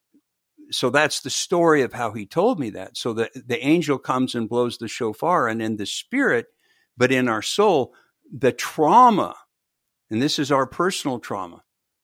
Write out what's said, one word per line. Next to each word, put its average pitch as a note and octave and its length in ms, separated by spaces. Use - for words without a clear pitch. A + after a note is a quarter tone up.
so - 180
that's C#3+ 320
the C3+ 80
story E3 520
of A#2 120
how A#2+ 180
he A2 140
told F#3+ 340
me A#2 120
that. F#2 260
So A#2+ 160
the, A2 220
the A#2+ 300
angel D3 320
comes B2+ 380
and A2+ 140
blows A#2+ 280
the A2+ 100
shofar, C3+ 600
and A2+ 140
in A2 160
the G2+ 80
spirit, F#3+ 640
but B2 140
in B2+ 160
our A2 140
soul, F3 520
the B2+ 200
trauma, F3 840
and A2 100
this D3 160
is C#3+ 140
our C3+ 160
personal D3+ 520
trauma. F#2 440